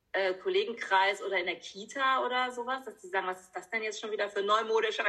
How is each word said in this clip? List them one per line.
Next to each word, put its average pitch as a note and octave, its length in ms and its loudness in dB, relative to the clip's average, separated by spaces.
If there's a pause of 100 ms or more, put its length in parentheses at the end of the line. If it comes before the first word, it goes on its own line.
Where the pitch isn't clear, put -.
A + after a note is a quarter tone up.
(100)
äh, F#3 240 2
Kollegenkreis G3 880 2
oder F#3+ 160 0
in F3 80 0
der E3+ 140 -4
Kita C4 640 0
oder B3+ 240 0
sowas, B3 340 -6
dass G#3+ 140 -14
die - 80 -20
sagen, F#3 220 -2
„Was F#3 140 -6
ist - 120 -20
das F3+ 160 -10
denn A3 140 -2
jetzt G#3 160 -6
schon G#3+ 100 -8
wieder G#3 180 -2
für G3 140 -2
neumodischer A3 640 2